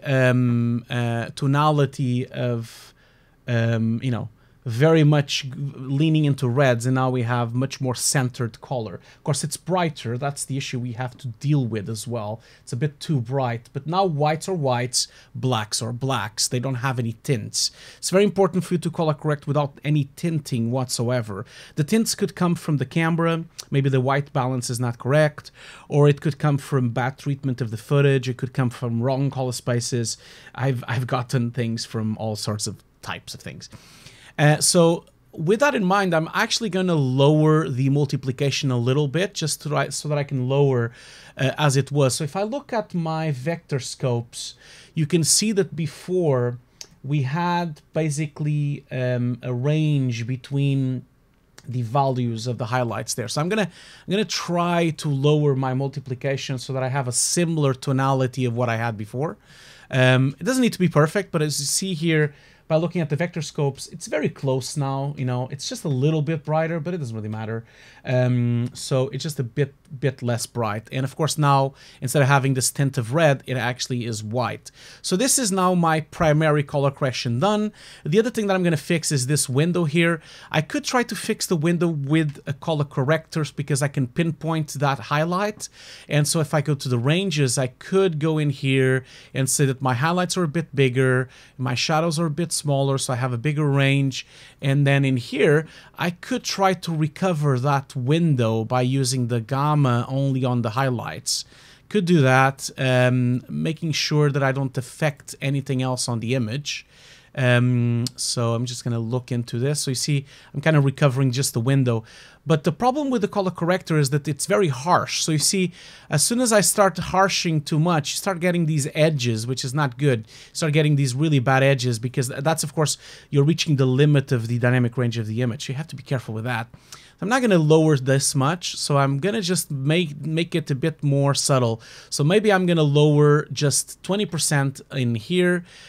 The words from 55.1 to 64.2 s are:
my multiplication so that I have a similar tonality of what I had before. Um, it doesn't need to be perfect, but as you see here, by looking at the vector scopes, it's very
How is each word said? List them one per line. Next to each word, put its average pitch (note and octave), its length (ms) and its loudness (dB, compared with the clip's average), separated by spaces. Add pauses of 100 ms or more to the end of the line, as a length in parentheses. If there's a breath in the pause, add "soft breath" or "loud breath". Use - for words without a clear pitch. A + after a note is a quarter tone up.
my C3 200 0
multiplication C3+ 880 -4
so - 120 -10
that C3 100 -2
I C3 60 -2
have B2+ 220 -2
a - 20 -4
similar D#3+ 600 0
tonality C3 720 0
of A#2 100 -2
what A#2+ 140 0
I A2+ 80 0
had A2+ 200 -2
before. B2 400 -6 (540 loud breath)
Um, C3 480 4
it E3+ 60 -8
doesn't C4 160 2
need A3+ 100 4
to - 80 -10
be F3+ 80 4
perfect, E3 460 2
but D#3+ 80 0
as D3 180 -2
you C#3+ 60 -6
see F#3+ 280 -2
here, D#3 400 0 (340 loud breath)
by D#3+ 80 0
looking E3+ 260 0
at D3 80 -4
the D3 60 0
vector E3+ 260 -4
scopes, C#3+ 460 -4
it's - 180 -14
very C4+ 240 -2